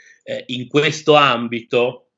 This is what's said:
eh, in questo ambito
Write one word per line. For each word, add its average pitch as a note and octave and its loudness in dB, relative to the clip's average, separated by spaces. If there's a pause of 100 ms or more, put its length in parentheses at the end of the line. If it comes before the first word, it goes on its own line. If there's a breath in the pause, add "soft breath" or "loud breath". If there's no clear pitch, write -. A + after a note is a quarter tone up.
(240 soft breath)
eh, A2+ -10
in B2 -10
questo D3+ 0
ambito A#2+ 0 (120)